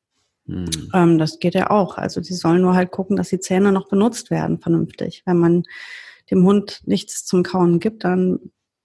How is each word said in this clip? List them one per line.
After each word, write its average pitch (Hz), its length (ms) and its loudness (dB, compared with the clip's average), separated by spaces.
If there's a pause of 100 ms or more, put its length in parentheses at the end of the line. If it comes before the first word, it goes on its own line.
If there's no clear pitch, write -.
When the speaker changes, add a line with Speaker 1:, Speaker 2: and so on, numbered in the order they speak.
(460)
Speaker 1:
Hm. 90 200 -8 (280)
Speaker 2:
Ähm, 170 240 4
das 156 220 -2
geht 175 140 -2
ja 185 160 -2
auch. 202 280 0
Also - 220 -6
die 170 140 -12
sollen 175 280 2
nur 180 120 2
halt 180 160 0
gucken, 190 260 -4
dass 180 120 -4
die 185 120 -4
Zähne 190 320 2
noch 190 160 -2
benutzt 214 420 0
werden 165 300 -2
vernünftig. 165 640 -4
Wenn 180 120 2
man 170 240 4 (680)
dem 185 140 4
Hund 202 420 2
nichts - 400 -4
zum 180 160 2
Kauen 175 380 2
gibt, 220 240 -4
dann 185 340 0 (460)